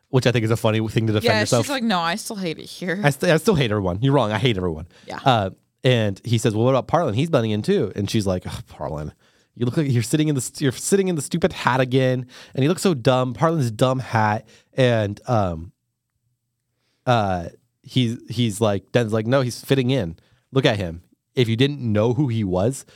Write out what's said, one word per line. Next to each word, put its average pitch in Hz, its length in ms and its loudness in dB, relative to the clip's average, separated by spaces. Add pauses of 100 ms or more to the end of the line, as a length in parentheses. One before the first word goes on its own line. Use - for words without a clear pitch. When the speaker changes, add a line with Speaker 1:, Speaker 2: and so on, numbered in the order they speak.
(100)
Speaker 1:
which 127 160 4
I 123 60 4
think 113 120 2
is 110 60 0
a 113 80 0
funny 110 300 0
thing 113 180 0
to 110 80 2
defend 107 100 0
Speaker 2:
Yeah, 214 160 2
Speaker 1:
yourself. 123 240 2
Speaker 2:
she's - 60 -6
like, 269 120 -4
"No, 214 180 0
I 170 160 -2
still 220 200 -10
hate 180 220 -8
it - 80 -16
here." 180 360 -6
Speaker 1:
"I 147 60 6
st-, 139 240 0
I 160 60 4
still 214 160 2
hate 139 160 0
everyone. 98 320 -2
You're 135 100 2
wrong. 123 180 2
I 107 80 0
hate 113 200 2
everyone." 85 300 -4 (180)
Speaker 2:
Yeah. - 180 -12
Speaker 1:
Uh, 110 260 2 (340)
and 110 380 2
he 117 140 0
says, 110 180 2
"Well, 110 120 0
what 131 60 2
about 123 140 0
Parlin? 151 280 0
He's 151 160 -2
blending 113 220 0
in 104 100 -2
too." 156 340 0
And 101 140 -4
she's 104 160 0
like, 92 200 0
"Oh, - 220 -10
Parlin, 76 440 -8 (420)
you 117 100 -4
look 120 140 -2
like 147 120 0
you're 120 120 2
sitting 151 260 0
in 151 60 0
the 131 80 -2
st-, - 180 -10
you're 135 120 2
sitting 196 360 0
in 180 80 0
the 143 60 -4
stupid 170 320 -2
hat 127 260 0
again, 127 460 0 (280)
and 131 80 0
he 139 60 4
looks 175 140 -2
so 196 100 2
dumb. 127 400 2
Parlin's 156 380 0
dumb 127 300 0
hat." 110 460 0 (280)
And, 110 520 2
um, 92 460 -2 (1300)
uh, 98 420 0 (340)
he's, 120 360 0 (100)
he's 113 320 -2
like, 104 320 0
Den's 117 200 2
like, 113 140 0
"No, 127 160 2
he's 120 220 -6
fitting 135 260 0
in. 92 260 -2 (360)
Look 131 140 2
at 117 100 4
him. 87 260 -6 (320)
If 123 140 2
you 113 80 0
didn't 139 240 0
know 113 340 0
who 143 140 0
he 113 160 -2
was, 95 400 -2 (120)